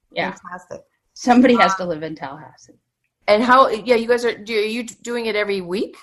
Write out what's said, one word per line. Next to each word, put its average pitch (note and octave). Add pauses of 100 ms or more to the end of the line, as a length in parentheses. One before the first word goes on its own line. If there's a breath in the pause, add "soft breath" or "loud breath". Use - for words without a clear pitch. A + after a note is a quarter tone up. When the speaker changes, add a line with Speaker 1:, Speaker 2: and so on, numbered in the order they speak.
(140)
Speaker 1:
yeah. E3
Speaker 2:
Fantastic. - (340)
Speaker 1:
Somebody B3
has F#3+
Speaker 2:
Uh, F#3+
Speaker 1:
to F#3
live D#3
in D#3
Tallahassee. C#3+ (480)
Speaker 2:
And G#3+
how, B3+
yeah, A3+
you A3+
guys A#3+
are, A#3
do, G#3+
are G#3
you A3+
doing A#3
it G#3+
every G3+
week? F3+